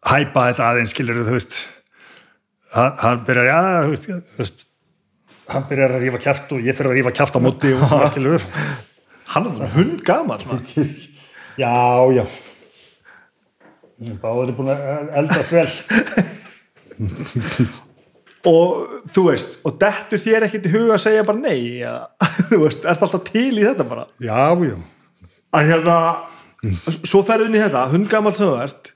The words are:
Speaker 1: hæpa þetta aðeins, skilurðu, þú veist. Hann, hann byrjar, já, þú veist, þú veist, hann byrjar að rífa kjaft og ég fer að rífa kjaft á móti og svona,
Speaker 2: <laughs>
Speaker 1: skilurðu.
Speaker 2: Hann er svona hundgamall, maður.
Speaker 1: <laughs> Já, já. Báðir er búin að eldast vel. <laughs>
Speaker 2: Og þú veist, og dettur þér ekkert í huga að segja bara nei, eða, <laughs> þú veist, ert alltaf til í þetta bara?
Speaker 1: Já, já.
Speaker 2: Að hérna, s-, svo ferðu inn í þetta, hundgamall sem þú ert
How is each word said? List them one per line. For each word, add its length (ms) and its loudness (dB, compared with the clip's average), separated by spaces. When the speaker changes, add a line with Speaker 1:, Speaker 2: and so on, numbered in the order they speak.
Speaker 1:
hæpa 440 2
þetta 240 0
aðeins, 240 -2
skilurðu, 320 -4
þú 80 0
veist. 240 -4
Hann, 260 0
hann 280 0
byrjar, 260 2
já, 100 4
þú 120 0
veist, 160 -6
þú 320 -12
veist, 240 -8
hann 140 -4
byrjar 300 0
að 100 -2
rífa 160 -2
kjaft 340 -2
og 120 -4
ég 100 0
fer 140 -2
að 80 2
rífa 160 2
kjaft 240 0
á 40 2
móti 300 2
og 140 4
svona, 240 4
Speaker 2:
<laughs> 40 -2
Speaker 1:
skilurðu. 280 0
Speaker 2:
Hann 200 -2
er 60 -6
svona 160 -8
hundgamall, 760 0
maður. 480 -4
Speaker 1:
<laughs> 400 -10
Já, 120 0
já. 160 4
Báðir 380 -4
er 40 -4
búin 140 -6
að 460 -6
eldast 360 0
vel. 200 2
<laughs> 80 -6
Speaker 2:
Og 640 2
þú 180 2
veist, 380 0
og 120 -4
dettur 480 0
þér 240 2
ekkert 220 -4
í 20 0
huga 240 2
að 80 2
segja 220 2
bara 160 -2
nei, 400 -2
eða, 240 -8
<laughs> 220 -2
þú 120 4
veist, 260 0
ert 160 2
alltaf 220 -2
til 240 -2
í 160 0
þetta 240 0
bara? 160 -10
Speaker 1:
Já, 200 -2
já. 220 -2
Speaker 2:
Að 200 4
hérna, 240 4
s-, 400 -4
svo 240 2
ferðu 240 2
inn 100 0
í 60 2
þetta, 240 0
hundgamall 480 0
sem 100 0
þú 140 0
ert 360 -12